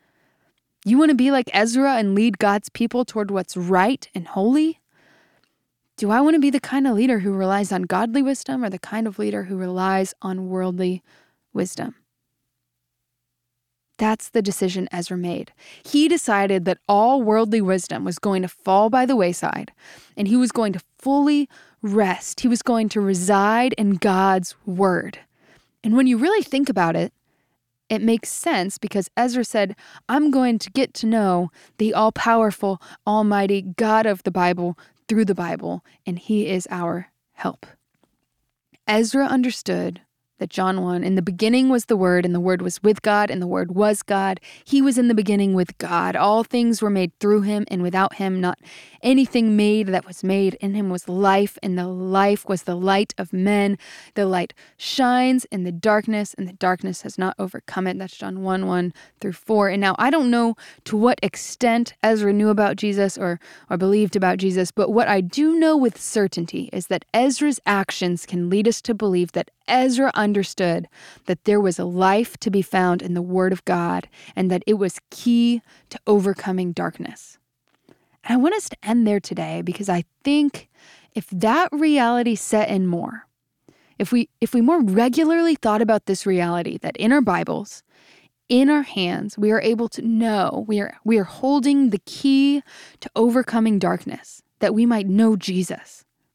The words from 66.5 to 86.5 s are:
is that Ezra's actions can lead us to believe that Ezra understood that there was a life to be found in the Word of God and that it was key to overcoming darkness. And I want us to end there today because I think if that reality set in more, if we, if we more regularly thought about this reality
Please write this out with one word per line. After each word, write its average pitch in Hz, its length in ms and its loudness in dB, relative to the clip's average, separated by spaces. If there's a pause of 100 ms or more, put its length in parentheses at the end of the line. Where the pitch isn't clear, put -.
is 180 140 -8
that - 260 -6
Ezra's 269 520 0
actions 190 600 -2
can 175 240 -4
lead 202 180 2
us 233 140 0
to 240 140 -4
believe 185 380 0
that - 180 -6 (160)
Ezra 254 460 2
understood 196 720 -2 (380)
that - 200 -4
there 208 160 4
was 185 180 0
a 180 60 -4
life 190 520 0
to - 120 -4
be 196 120 2
found 180 400 0
in 180 120 -6
the 175 80 -2
Word 185 320 0
of 180 120 -6
God 175 420 -2 (280)
and 185 160 0
that 180 160 -2
it 214 80 4
was 190 240 -4 (100)
key 233 520 0 (280)
to - 180 -18
overcoming 185 640 0
darkness. - 640 -10 (840)
And - 100 -4
I 247 40 4
want 302 180 4
us 415 140 -6
to - 140 -16
end 226 220 2
there 208 140 2
today 170 420 -8
because 185 280 -6
I 175 160 -2 (180)
think 294 460 0 (440)
if - 160 -8
that 226 420 0
reality 240 640 2
set - 340 -2
in 190 180 0
more, 175 400 -6 (720)
if 196 120 -4
we, 240 180 0 (120)
if 226 120 -2
we 240 80 4
more 311 200 4
regularly 294 760 2
thought 214 260 0
about 214 240 2
this 190 200 -4
reality 175 540 -2